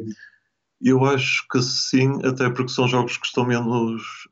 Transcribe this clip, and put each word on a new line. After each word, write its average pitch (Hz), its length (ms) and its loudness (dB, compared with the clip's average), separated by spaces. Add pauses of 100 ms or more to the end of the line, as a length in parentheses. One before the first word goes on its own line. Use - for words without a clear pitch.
(800)
Eu 131 240 4
acho 135 480 0
que 131 80 2
sim, 131 480 2 (160)
até 131 240 0
porque 123 240 -4
são 127 160 2
jogos 120 300 0
que - 80 -8
estão - 180 -2
menos 117 580 -2 (300)